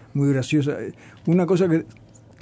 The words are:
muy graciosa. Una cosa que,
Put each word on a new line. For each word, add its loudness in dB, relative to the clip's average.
muy 0
graciosa. -2
Una 2
cosa 2
que, 0